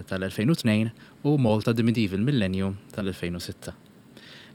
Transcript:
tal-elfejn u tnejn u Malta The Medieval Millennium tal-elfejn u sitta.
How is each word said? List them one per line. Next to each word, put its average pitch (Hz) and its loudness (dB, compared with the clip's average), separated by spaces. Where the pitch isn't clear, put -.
tal-elfejn 95 -2
u 170 4
tnejn 113 2
u 151 4
Malta 117 2
The 113 2
Medieval 107 2
Millennium 95 0
tal-elfejn 90 -6
u 87 -10
sitta. - -12